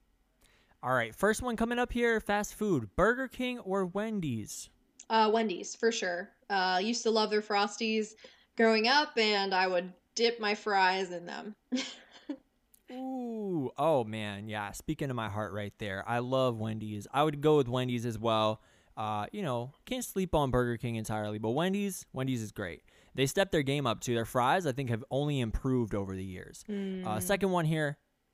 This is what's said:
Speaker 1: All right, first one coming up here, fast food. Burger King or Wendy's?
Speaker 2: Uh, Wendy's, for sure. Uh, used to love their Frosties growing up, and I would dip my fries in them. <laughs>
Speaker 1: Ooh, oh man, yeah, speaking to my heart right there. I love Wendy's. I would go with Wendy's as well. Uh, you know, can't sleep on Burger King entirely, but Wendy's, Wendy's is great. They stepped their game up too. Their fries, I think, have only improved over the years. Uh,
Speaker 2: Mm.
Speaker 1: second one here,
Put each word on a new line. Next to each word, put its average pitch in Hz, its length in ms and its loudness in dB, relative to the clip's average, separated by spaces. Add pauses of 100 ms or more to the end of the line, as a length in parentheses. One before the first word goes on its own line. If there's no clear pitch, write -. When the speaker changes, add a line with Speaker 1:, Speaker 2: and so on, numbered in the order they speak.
(840)
Speaker 1:
All 123 100 0
right, 117 220 0
first 214 280 2
one 247 140 -2
coming 233 220 0
up 240 140 0
here, 233 280 2
fast 208 340 -2
food. 156 420 0
Burger 240 320 4
King 247 320 -6
or 190 260 -2
Wendy's? 175 840 -4 (420)
Speaker 2:
Uh, 220 220 6
Wendy's, 214 440 0
for 226 160 2
sure. 185 380 -4 (180)
Uh, 185 340 2
used 233 200 0
to 226 80 2
love 214 200 4
their 214 120 2
Frosties 214 720 0 (420)
growing 220 320 6
up, 294 300 4
and 202 360 4
I 185 120 4
would 180 260 0 (220)
dip 233 260 2
my 208 140 0
fries 190 560 2
in 175 160 -8
them. - 280 -10 (180)
<laughs> 254 40 0 (1120)
Speaker 1:
Ooh, 233 880 -4
oh 143 260 4
man, 107 440 -6
yeah, 104 240 -6
speaking 151 360 -6
to 127 60 -2
my 113 160 -4
heart 104 220 -4
right 101 260 -6
there. 98 280 -6
I 117 120 0
love 127 400 0
Wendy's. 107 540 -6
I 139 100 2
would 151 180 0
go 151 160 6
with 139 120 6
Wendy's 123 360 -2
as 113 140 -4
well. 110 420 2 (360)
Uh, 107 360 -4
you 208 100 -8
know, 127 300 -4 (140)
can't 247 180 -6
sleep 190 300 -4
on 147 160 4
Burger 120 260 2
King 117 200 -6
entirely, 107 420 -4
but 110 120 -2
Wendy's, 190 600 -2
Wendy's 131 300 -2
is 104 100 -8
great. 90 300 -8 (320)
They 131 120 2
stepped 196 260 0
their 160 100 2
game 139 240 0
up 110 140 0
too. 120 140 0
Their 117 120 0
fries, 143 400 2
I 135 60 0
think, 127 180 -2
have 113 200 -2
only 143 300 0
improved 120 540 0
over 98 200 -2
the 95 100 -6
years. 92 440 -12
Uh, 214 40 -6
Speaker 2:
Mm. 190 500 -4
Speaker 1:
second 190 280 0
one 175 140 2
here, 156 320 0 (380)